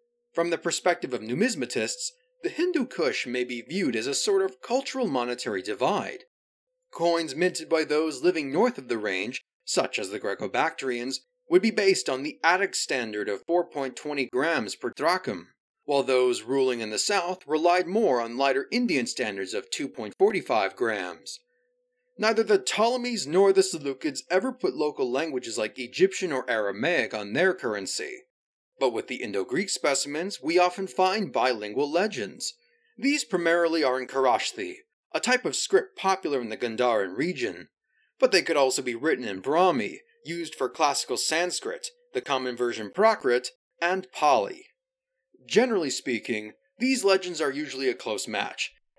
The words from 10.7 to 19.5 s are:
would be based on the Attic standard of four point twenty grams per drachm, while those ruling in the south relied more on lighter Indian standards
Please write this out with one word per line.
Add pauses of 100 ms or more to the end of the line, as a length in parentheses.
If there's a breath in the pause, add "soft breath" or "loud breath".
would
be
based
on
the
Attic
standard
of
four
point
twenty
grams
per
drachm, (360)
while
those
ruling
in
the
south
relied
more
on
lighter
Indian
standards